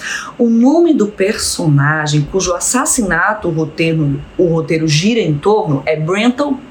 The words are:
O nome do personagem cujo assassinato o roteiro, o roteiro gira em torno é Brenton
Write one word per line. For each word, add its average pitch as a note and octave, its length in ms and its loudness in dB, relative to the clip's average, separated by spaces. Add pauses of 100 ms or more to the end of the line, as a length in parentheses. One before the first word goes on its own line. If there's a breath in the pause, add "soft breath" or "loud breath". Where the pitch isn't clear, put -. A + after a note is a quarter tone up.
(380 loud breath)
O A#3 120 2
nome D4 440 4
do G3+ 140 2
personagem D3+ 1200 0
cujo F#3 220 0
assassinato F#3 960 -2
o - 20 -4
roteiro, D#3 720 -2 (160)
o F3+ 80 2
roteiro D#3+ 420 0
gira F#3+ 320 2
em D#3 180 0
torno E3 480 0
é D#3 120 0
Brenton A#3 600 -2 (140)